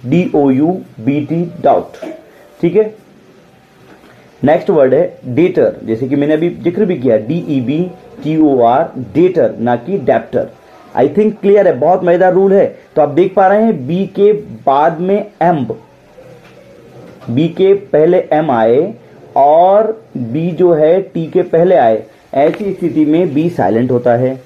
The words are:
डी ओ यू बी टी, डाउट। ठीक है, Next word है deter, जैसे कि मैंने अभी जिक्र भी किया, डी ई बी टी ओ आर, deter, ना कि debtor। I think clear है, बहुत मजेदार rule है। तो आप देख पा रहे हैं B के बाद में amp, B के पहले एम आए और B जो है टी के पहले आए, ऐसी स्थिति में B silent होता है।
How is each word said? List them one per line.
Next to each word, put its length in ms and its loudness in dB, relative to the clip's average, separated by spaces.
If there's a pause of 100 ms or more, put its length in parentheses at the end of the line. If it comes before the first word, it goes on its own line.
डी 300 0
ओ 140 2
यू 180 2 (320)
बी 220 -2
टी, 300 -4 (100)
डाउट। 360 0 (640)
ठीक 140 -2
है, 180 0 (1500)
Next 260 0
word 240 4
है 320 -2
deter, 580 0
जैसे 240 -4
कि 80 -2
मैंने 180 0
अभी 160 -2
जिक्र 360 -4
भी 120 -2
किया, 200 0
डी 320 -4
ई 120 -2
बी 300 -4 (320)
टी 140 -4
ओ 240 2
आर, 360 2
deter, 600 0
ना 160 0
कि 220 -6
debtor। 520 -2 (480)
I 100 2
think 240 0 (100)
clear 260 4
है, 120 0
बहुत 240 0
मजेदार 300 2
rule 200 2
है। 220 2 (200)
तो 60 2
आप 80 2
देख 240 0
पा 140 2
रहे 160 2
हैं 240 -2
B 200 -4
के 260 2 (320)
बाद 340 2
में 280 -2 (140)
amp, 380 -2 (1500)
B 180 0
के 260 0
पहले 440 2 (140)
एम 200 0
आए 420 2 (420)
और 680 2 (140)
B 340 -4
जो 220 2
है 280 2
टी 260 -8
के 140 -2
पहले 340 2
आए, 280 2 (300)
ऐसी 400 -2
स्थिति 320 -2
में 280 0
B 160 0
silent 420 -2
होता 220 0
है। 320 -2